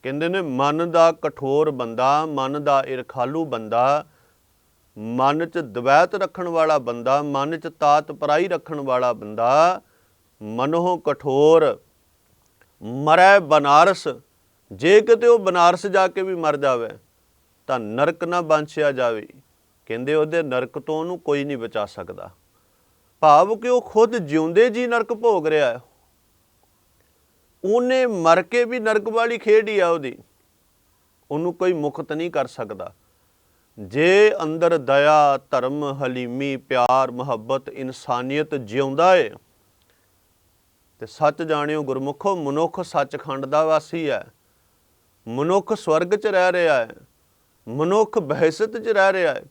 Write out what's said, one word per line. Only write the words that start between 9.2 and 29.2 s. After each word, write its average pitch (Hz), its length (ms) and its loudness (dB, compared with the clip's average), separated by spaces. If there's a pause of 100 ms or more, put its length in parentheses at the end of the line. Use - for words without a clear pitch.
"ਮਨਹੁ 151 540 -2
ਕਠੋਰ 147 840 2 (1000)
ਮਰੈ 156 560 4
ਬਨਾਰਸ।" 151 720 4 (640)
ਜੇ 156 280 4
ਕਿਤੇ 226 260 2
ਉਹ 240 120 6
ਬਨਾਰਸ 180 480 2
ਜਾ 190 220 2
ਕੇ 190 140 -4
ਵੀ 190 120 -4
ਮਰ 156 220 -2
ਜਾਵੇ 131 320 -2 (760)
ਤਾਂ 127 140 -4
ਨਰਕ 135 440 -2
ਨਾ 175 160 -2
ਬਾਂਛਿਆ 151 520 0
ਜਾਵੇ। 120 360 -2 (580)
ਕਹਿੰਦੇ, 127 280 -4
ਉਹਦੇ 156 280 0
ਨਰਕ 127 360 -6
ਤੋਂ 156 220 -6
ਉਹਨੂੰ 175 180 -8
ਕੋਈ 143 260 -2
ਨਹੀਂ 143 120 -6
ਬਚਾ 110 300 -6
ਸਕਦਾ। 92 440 -16 (880)
ਭਾਵ 160 360 6
ਕਿ 226 120 -6
ਉਹ 247 140 2
ਖੁਦ 226 340 2
ਜਿਉਂਦੇ 165 540 2
ਜੀ 240 160 -4
ਨਰਕ 233 280 -2
ਭੋਗ 208 320 0
ਰਿਹਾ 151 220 2
ਹੈ। 117 100 -4 (1900)
ਉਹਨੇ 247 420 0
ਮਰ 175 360 4
ਕੇ 240 220 0
ਵੀ 240 160 -6
ਨਰਕ 214 280 0
ਵਾਲੀ 233 300 -2